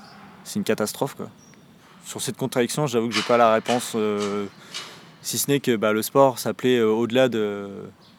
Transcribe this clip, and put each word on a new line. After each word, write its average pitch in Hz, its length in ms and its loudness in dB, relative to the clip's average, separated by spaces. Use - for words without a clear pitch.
c'est - 140 -6
une 101 60 -4
catastrophe, 110 500 -2
quoi. 107 160 -12
Sur - 160 -12
cette - 160 -8
contradiction, 131 500 -2
j'avoue 117 220 0
que 110 60 -6
j'ai 107 80 0
pas 120 160 4
la 113 160 6
réponse, 120 400 0
euh, 104 520 -2
si - 160 -6
ce - 120 -4
n'est 143 100 2
que, 120 160 2
bah, 107 160 2
le 110 100 0
sport 135 360 4
s'appelait, 127 400 0
euh, 110 120 4
au-delà 117 400 2
de, 101 380 -4